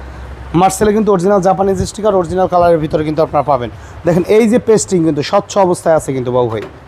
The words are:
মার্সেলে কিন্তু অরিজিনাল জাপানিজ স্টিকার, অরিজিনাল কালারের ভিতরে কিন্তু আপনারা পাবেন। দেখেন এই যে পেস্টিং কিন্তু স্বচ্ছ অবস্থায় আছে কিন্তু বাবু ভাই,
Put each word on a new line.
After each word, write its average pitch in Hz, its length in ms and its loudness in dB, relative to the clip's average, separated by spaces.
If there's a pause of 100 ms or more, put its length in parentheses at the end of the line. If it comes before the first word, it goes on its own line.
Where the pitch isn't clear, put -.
(560)
মার্সেলে 190 380 2
কিন্তু 208 180 2
অরিজিনাল 196 300 2
জাপানিজ 190 420 0
স্টিকার, 196 320 -2
অরিজিনাল 180 320 0
কালারের 175 300 2
ভিতরে 156 260 -2
কিন্তু 151 180 -2
আপনারা 147 220 0
পাবেন। 123 260 -2 (360)
দেখেন 170 220 2
এই 214 220 4
যে 240 100 2
পেস্টিং 190 440 0
কিন্তু 151 200 0
স্বচ্ছ 202 340 -2
অবস্থায় 180 380 2
আছে 147 180 -2
কিন্তু 127 180 -4
বাবু 123 180 0
ভাই, 110 120 -6 (260)